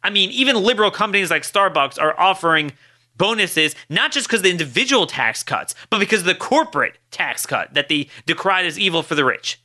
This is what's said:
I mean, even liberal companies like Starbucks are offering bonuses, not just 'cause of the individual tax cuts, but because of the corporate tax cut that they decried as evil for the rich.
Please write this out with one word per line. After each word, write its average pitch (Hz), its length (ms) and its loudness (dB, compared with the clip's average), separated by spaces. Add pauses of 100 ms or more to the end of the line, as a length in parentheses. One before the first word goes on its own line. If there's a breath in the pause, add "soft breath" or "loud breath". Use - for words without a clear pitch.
I 190 80 0
mean, 202 200 0
even 254 260 2
liberal 214 340 2
companies 196 400 0
like 156 120 0
Starbucks 156 580 0
are 156 180 0
offering 165 540 2 (420 soft breath)
bonuses, 180 600 0 (160 loud breath)
not 233 200 -2
just 277 180 -4
'cause 233 100 0
of 185 60 -4
the 190 60 4
individual 170 560 0
tax 113 360 -2
cuts, - 320 -6 (160 loud breath)
but 214 80 0
because 208 220 2
of 175 60 -2
the 185 80 2
corporate 254 640 0 (140)
tax 143 340 -6
cut 107 300 -4
that 147 140 -2
they 147 200 -2 (160 loud breath)
decried 185 400 0
as 160 140 -4
evil 175 240 0
for 160 120 -4
the 147 100 2
rich. - 400 -2